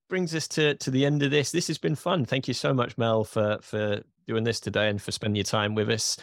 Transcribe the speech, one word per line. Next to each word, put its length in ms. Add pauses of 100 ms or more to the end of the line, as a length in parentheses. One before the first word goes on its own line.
brings 260
us 140
to, 260
to 160
the 140
end 180
of 80
this. 200
This 160
has 100
been 180
fun. 300
Thank 240
you 40
so 200
much, 240
Mel, 260
for, 380
for 400 (260)
doing 160
this 160
today 300
and 120
for 120
spending 240
your 80
time 280
with 160
us. 340